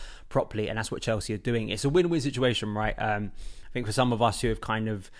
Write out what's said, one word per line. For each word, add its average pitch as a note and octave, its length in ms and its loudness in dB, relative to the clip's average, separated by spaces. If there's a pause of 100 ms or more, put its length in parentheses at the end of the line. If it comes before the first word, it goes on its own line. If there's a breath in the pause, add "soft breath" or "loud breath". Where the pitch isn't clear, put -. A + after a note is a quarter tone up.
(280 loud breath)
properly, - 400 0
and G#2+ 100 -2
that's A2 140 -4
what - 100 -4
Chelsea A2 320 0
are G#2 40 -4
doing. A2+ 320 0
It's G#2+ 140 -4
a C#3 40 6
win-win E3+ 320 4
situation, B2 520 0
right? G#2+ 240 0
Um, G#2 360 0 (340 loud breath)
I - 80 -12
think B2 120 -2
for G#2 60 -2
some B2 200 4
of A2+ 100 2
us A2+ 180 4
who B2+ 100 0
have - 100 -2
kind A2 280 0
of G#2 320 -4